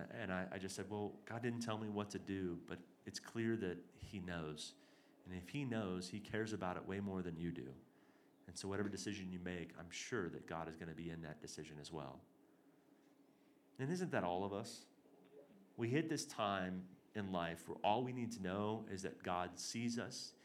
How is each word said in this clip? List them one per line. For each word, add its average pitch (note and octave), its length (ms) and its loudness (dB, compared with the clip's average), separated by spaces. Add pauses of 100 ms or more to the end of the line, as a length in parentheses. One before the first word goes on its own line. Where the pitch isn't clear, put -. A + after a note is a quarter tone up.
(200)
and F#2 120 0
I, F#2 200 2
I G2 60 -2
just F#2+ 180 -4
said, F#2+ 140 -2
"Well, G#2 220 0 (120)
God A2+ 180 -4
didn't A#2 180 2
tell A2 180 0
me A2 100 -2
what G#2 220 0
to G2 80 -2
do, F#2 400 0 (100)
but F#2 100 -4 (280)
it's G2+ 120 -6
clear A2+ 380 2
that F2+ 220 2 (200)
he - 220 -6
knows. E2 540 -2 (520)
And F2+ 100 -4
if F2 120 -6
he C#3+ 160 0
knows, G2+ 440 2
he G#2+ 120 -4
cares A2 320 0
about F#2 240 2
it - 100 -4
way G2 140 0
more F#2+ 220 2
than E2+ 140 -2
you E2+ 140 2
do. C2 180 -2 (800)
And F#2 100 -12
so G2 120 -2
whatever G2+ 200 4
decision G2 420 -2
you F2+ 80 -2
make, F2 400 -2
I'm E2+ 120 -10
sure G2 380 0
that - 180 -6
God E2 220 0
is D#2+ 80 -4
gonna E2 180 -4
be E2 160 -4
in E2 120 -4
that D2+ 180 -6
decision D#2 400 -8
as C#2+ 120 -10
well." C#2 280 -4 (1600)
And C3+ 120 2
isn't F3+ 200 2
that A2+ 140 4
all F2+ 200 4
of G2 80 0
us? A2 320 -4 (920)
We A#2 120 4
hit D#3 200 6
this D3+ 180 2
time F#2 560 4 (320)
in G2 180 0
life E2+ 360 2
where - 140 -2
all A2 220 8
we B2+ 80 0
need A#2+ 200 0
to G2 100 -4
know G#2 480 2
is F#2+ 120 -2
that F2+ 200 -4
God F2+ 360 2
sees A#2 400 0
us, - 360 -4 (100)